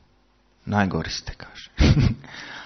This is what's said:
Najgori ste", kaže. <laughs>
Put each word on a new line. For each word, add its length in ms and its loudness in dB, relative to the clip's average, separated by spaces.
Najgori 440 -2
ste", 280 -10
kaže. 400 -20
<laughs> 260 6